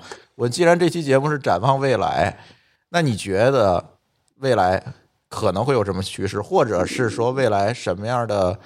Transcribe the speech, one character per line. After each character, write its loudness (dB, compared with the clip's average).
我 -4
既 0
然 6
这 2
期 -6
节 2
目 2
是 -2
展 0
望 2
未 2
来， 0
那 0
你 0
觉 0
得 2
未 0
来 2
可 -2
能 -2
会 0
有 2
什 -4
么 -4
趋 -8
势， -6
或 0
者 0
是 -2
说 -2
未 0
来 0
什 -6
么 -8
样 -4
的 0